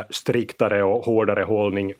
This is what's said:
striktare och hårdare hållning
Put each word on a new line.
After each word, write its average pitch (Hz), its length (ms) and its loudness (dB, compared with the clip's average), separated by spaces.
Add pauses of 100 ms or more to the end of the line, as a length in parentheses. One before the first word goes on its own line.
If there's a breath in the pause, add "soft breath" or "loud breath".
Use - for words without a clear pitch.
striktare 110 720 -2
och 101 220 0
hårdare 107 380 2
hållning 101 560 0